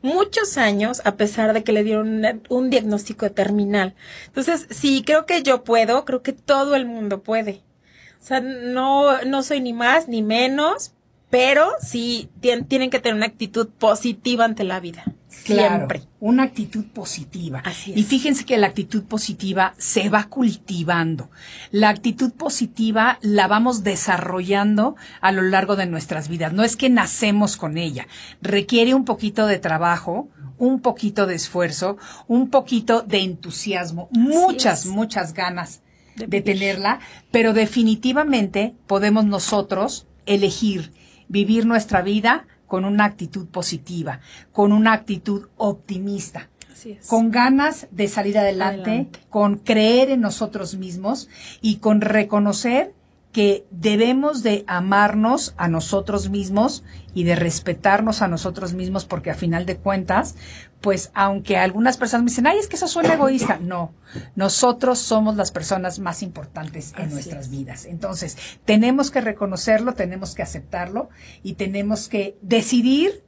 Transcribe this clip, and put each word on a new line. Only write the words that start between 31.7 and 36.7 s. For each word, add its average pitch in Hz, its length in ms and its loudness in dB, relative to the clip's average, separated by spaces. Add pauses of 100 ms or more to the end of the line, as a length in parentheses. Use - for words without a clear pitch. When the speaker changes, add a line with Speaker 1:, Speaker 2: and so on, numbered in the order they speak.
Speaker 2:
un 254 220 2
poquito 233 520 2
de 208 180 0
entusiasmo, 180 920 -6
Speaker 1:
Así 233 80 2
Speaker 2:
muchas, 294 640 4
Speaker 1:
es. 185 100 -6
Speaker 2:
muchas 196 420 -4
ganas 180 480 -6 (360)
Speaker 1:
De 220 100 -10
Speaker 2:
de 196 140 -2
Speaker 1:
vivir. 196 180 -2
Speaker 2:
tenerla, 196 400 -2 (320)